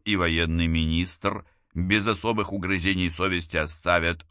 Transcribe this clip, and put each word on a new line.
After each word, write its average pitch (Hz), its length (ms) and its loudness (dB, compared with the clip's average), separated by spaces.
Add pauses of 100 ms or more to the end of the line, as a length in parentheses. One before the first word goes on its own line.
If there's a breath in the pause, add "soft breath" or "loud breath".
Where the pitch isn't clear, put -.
и 104 120 0
военный 82 500 2
министр 80 800 -2 (280)
без 98 320 0
особых 110 460 -2
угрызений 92 580 0
совести 87 460 -2
оставят 82 760 0